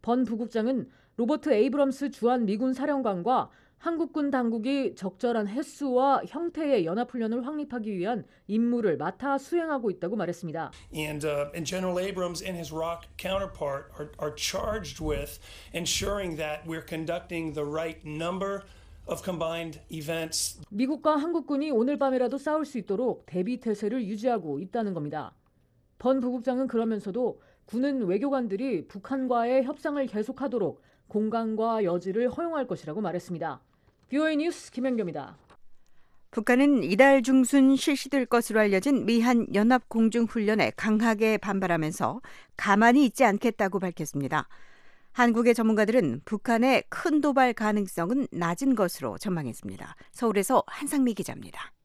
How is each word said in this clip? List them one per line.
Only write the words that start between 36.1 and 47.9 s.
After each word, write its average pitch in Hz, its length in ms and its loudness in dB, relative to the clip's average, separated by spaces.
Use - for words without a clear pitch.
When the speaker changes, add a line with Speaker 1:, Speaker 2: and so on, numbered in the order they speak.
Speaker 3:
북한은 247 540 4
이달 262 380 6
중순 262 520 6
실시될 269 520 0
것으로 226 340 2
알려진 208 440 4
미한 233 500 4
연합 233 340 4
공중 226 360 4
훈련에 208 520 2
강하게 220 640 2
반발하면서 175 840 -2
가만히 233 480 6
있지 247 200 4
않겠다고 208 560 2
밝혔습니다. 156 680 -4
한국의 240 420 4
전문가들은 220 720 2
북한의 233 640 2
큰 302 320 2
도발 269 320 4
가능성은 208 760 0